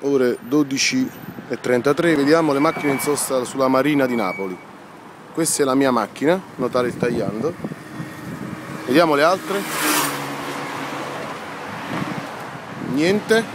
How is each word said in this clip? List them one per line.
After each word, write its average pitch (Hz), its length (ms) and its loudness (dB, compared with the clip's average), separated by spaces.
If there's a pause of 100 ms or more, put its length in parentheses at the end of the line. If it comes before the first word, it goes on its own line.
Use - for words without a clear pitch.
ore 131 420 4
dodici 131 680 2 (380)
e 120 100 -4
trentatré, 143 580 2
vediamo 147 360 4
le 139 60 2
macchine 147 340 2
in 131 80 -2
sosta 131 440 0
sulla 131 240 0
Marina 135 360 4
di 123 100 0
Napoli. 95 400 -2 (760)
Questa 156 300 0
è - 20 4
la 131 100 4
mia 135 160 6
macchina, 127 480 2 (180)
notare 123 320 0
il 113 100 -6
tagliando. 117 560 -2 (1300)
Vediamo 151 300 4
le 143 80 4
altre. 185 400 2 (3250)
Niente. 202 500 2 (120)